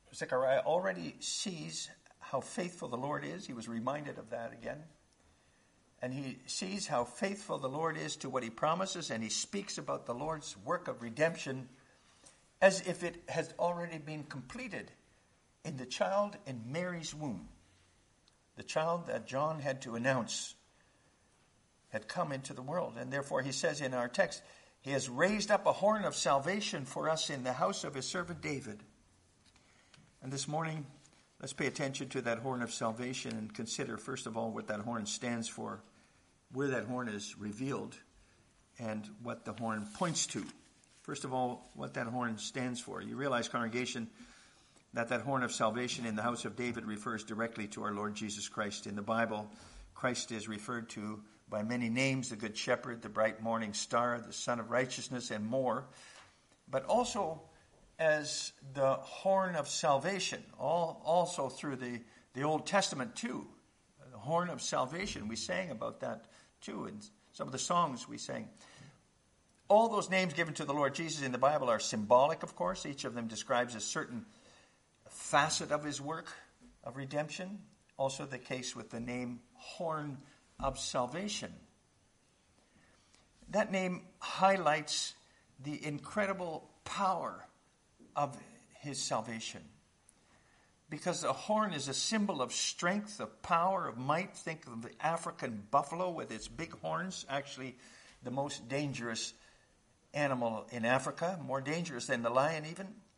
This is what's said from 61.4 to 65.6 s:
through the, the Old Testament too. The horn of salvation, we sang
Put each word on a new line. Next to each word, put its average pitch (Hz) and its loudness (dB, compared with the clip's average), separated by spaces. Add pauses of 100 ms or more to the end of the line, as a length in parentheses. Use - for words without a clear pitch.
through 139 -4
the, 120 -4 (320)
the 131 -4
Old 151 2
Testament 185 2
too. - -6 (640)
The 120 -14
horn 165 2
of 139 -6
salvation, 143 -2
we 113 -4
sang 180 -2